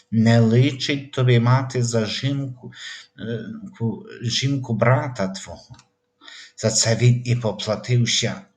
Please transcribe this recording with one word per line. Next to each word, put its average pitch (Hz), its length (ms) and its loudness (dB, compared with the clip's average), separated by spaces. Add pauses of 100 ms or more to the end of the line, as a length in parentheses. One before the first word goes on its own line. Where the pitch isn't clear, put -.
(100)
«Не 113 300 4
личить 135 720 2
тобі 123 280 4
мати 127 420 2
за 113 240 0
жінку, 135 680 -6 (460)
е, 107 260 -8 (340)
ку-, 113 260 -4 (180)
жінку 127 520 -2
брата 123 540 0
твого». - 480 -14 (800)
За 110 140 0
це 113 260 2
він 120 280 4
і 120 120 0
поплатився 107 1040 -2 (160)